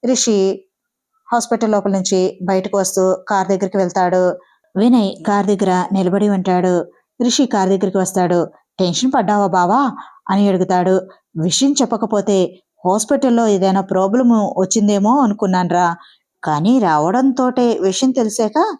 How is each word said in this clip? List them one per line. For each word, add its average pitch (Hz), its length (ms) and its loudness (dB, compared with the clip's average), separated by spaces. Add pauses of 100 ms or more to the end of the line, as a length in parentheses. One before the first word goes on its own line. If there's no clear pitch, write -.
రిషి 240 320 0 (880)
హాస్పిటల్ 226 440 -2
లోపల 202 200 -2
నుంచి 190 280 0 (220)
బయటకు 185 360 -2
వస్తూ 190 240 0 (260)
కార్ 190 200 -2
దగ్గరికి 196 340 -2
వెళ్తాడు. 180 400 0 (520)
వినయ్ 220 360 2 (160)
కార్ 202 200 0
దగ్గర 196 260 0 (200)
నిలబడి 190 360 0
ఉంటాడు. 185 460 0 (460)
రిషి 247 260 2
కార్ 196 220 0
దగ్గరికి 196 300 0
వస్తాడు. 180 420 0 (380)
"టెన్షన్ 190 360 -2
పడ్డావా 208 320 0
బావా?" 185 360 0 (480)
అని 196 180 2
అడుగుతాడు. 185 480 0 (500)
"విషయం 269 260 0
చెప్పకపోతే 214 680 -2 (460)
హాస్పిటల్లో 240 600 0 (100)
ఏదైనా 190 260 0
ప్రాబ్లమ్ 196 540 2 (240)
వచ్చిందేమో 202 640 0
అనుకున్నాన్రా, 185 680 0 (560)
కానీ 160 360 0
రావడంతోటే 247 840 2 (220)
విషయం 190 240 0
తెలిసాక 220 480 -2 (220)